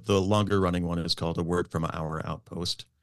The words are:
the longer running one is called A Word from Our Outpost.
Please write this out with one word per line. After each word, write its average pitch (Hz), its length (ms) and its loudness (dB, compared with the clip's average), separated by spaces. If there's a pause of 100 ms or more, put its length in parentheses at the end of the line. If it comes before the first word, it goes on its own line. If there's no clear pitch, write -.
the 101 180 4
longer 101 400 2
running 87 260 2
one 85 120 -2
is 82 160 -2
called 82 240 -2
A 87 40 0
Word 87 280 0
from 82 140 -2
Our 80 420 -4
Outpost. - 600 -8 (160)